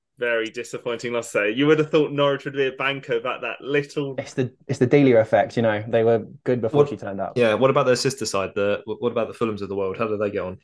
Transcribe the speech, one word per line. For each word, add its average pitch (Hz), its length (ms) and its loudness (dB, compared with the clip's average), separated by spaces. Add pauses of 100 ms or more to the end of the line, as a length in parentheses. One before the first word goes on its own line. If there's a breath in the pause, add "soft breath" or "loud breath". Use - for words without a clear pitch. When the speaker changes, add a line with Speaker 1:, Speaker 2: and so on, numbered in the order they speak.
(200)
Speaker 1:
very 117 300 -2
disappointing 120 640 -8
loss 117 180 -6
there. 104 160 0
You 123 180 0
would 151 120 6
have 151 120 -2
thought 151 220 2
Norwich 143 320 0
would 143 100 -10
be 135 120 0
a 127 60 -4
banker 135 440 -4
about 120 240 -6
that 120 220 -8
little 143 560 -4
Speaker 2:
It's - 160 -12
the, 123 180 -2 (160)
it's 120 100 -6
the 127 80 4
Delia 127 320 6
effect, 107 380 2
you 120 60 2
know. 107 260 0
They 113 160 2
were 113 220 2 (180)
good 123 160 0
before 127 220 2
Speaker 3:
What 143 80 2
Speaker 2:
she 107 80 -8
turned 98 240 -10
up. 92 160 -6
Speaker 3:
Yeah, 113 160 4
what 127 160 4
about 139 160 2
their 123 100 4
sister 123 300 -2
side? 95 280 -2
The, 101 300 -2
wh-, 107 180 -10
what 120 100 -2
about 113 160 -4
the 101 60 -14
Fulhams 107 280 -6
of 95 80 -8
the 98 40 -6
world? 95 220 -4
How 117 100 -4
do 107 120 -4
they 104 120 -2
get 98 120 -4
on? 92 220 -8